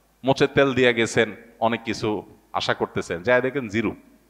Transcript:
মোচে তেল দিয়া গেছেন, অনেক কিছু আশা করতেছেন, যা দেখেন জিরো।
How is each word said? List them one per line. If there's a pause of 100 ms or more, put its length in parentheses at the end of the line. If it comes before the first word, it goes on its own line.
(240)
মোচে
তেল
দিয়া
গেছেন, (240)
অনেক
কিছু (300)
আশা
করতেছেন,
যা
দেখেন
জিরো। (380)